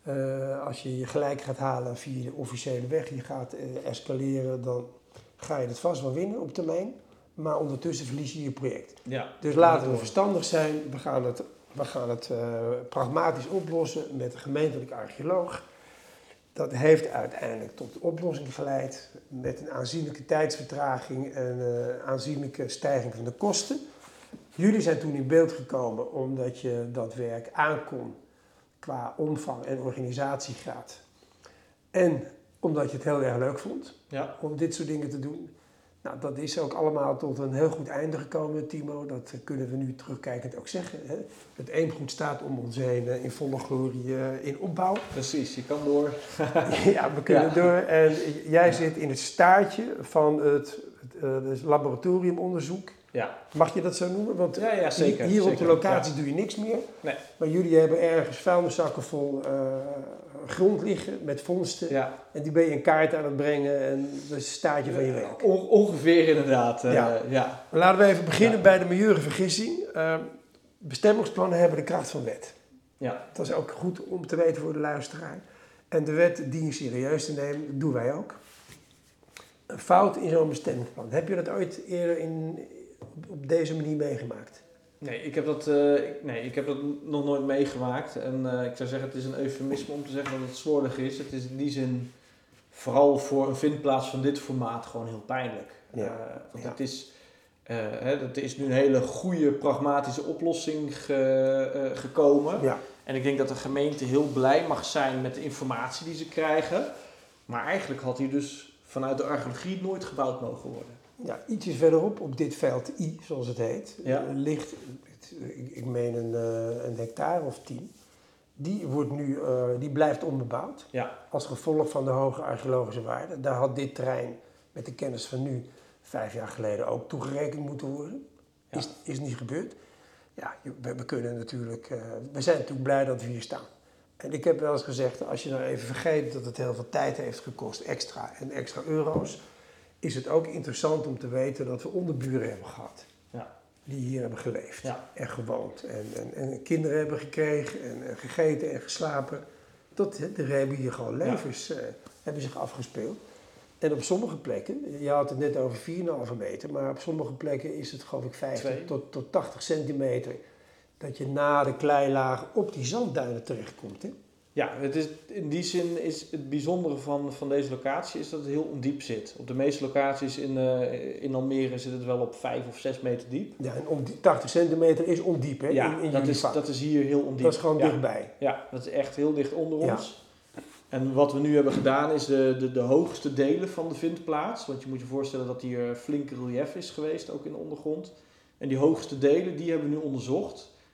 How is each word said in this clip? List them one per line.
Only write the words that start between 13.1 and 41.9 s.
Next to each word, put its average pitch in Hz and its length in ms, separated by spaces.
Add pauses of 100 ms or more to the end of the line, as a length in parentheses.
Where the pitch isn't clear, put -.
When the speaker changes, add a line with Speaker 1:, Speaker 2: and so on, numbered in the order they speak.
Speaker 1:
oplossen 160 540 (140)
met 123 160
een - 80
gemeentelijk 139 500
archeoloog." 165 800 (840)
Dat 139 200
heeft 151 380
uiteindelijk - 680
tot 117 160
de - 80
oplossing 151 540
geleid 135 560 (180)
met 131 320
een 151 100
aanzienlijke 135 540
tijdsvertraging 139 1080
en, 123 260
eh, 123 480
aanzienlijke 135 600
stijging 123 460
van 113 100
de 120 60
kosten. 208 480 (760)
Jullie 208 260
zijn 160 180
toen 151 160
in 135 120
beeld 160 260
gekomen 123 600
omdat 131 480
je 120 320
dat 135 220
werk 117 380
aankon 143 640 (640)
qua 123 380
omvang 143 480
en 135 160
organisatiegraad. 127 1200 (880)
En 170 320 (380)
omdat 151 300
je 135 60
het - 80
heel 147 180
erg 120 160
leuk 131 200
vond - 360 (140)
Speaker 2:
Ja. 143 320
Speaker 1:
om 151 160
dit 160 180
soort 151 140
dingen 151 220
te 139 80
doen. 147 320 (520)
Nou, - 180
dat 131 180
is 151 200
ook 147 140
allemaal 143 440
tot 135 220
een 135 160
heel 151 160
goed 156 180
einde 156 300
gekomen, 151 480
Timo. 147 400
Dat, 127 280
eh, 123 100
kunnen 131 260
we 131 60
nu 131 180
terugkijkend 127 640
ook - 120
zeggen, 175 380
hè. 147 100 (400)
Het 135 120
Eemgoed 156 420